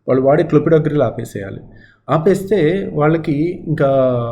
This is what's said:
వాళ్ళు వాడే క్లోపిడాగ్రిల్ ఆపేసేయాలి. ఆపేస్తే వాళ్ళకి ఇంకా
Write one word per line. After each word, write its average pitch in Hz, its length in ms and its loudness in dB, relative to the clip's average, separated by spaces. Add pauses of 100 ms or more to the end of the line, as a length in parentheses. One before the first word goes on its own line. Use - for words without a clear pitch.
వాళ్ళు 127 160 2
వాడే 147 200 4
క్లోపిడాగ్రిల్ 151 580 2
ఆపేసేయాలి. 110 580 -6 (500)
ఆపేస్తే 185 840 0
వాళ్ళకి 160 760 -2
ఇంకా 147 200 0 (440)